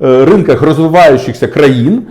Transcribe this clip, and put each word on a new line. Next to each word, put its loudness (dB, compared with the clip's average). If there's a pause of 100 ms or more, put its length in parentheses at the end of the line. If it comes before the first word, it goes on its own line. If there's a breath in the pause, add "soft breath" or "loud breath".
е, 2
ринках 0
розвиваючихся 0
країн, 0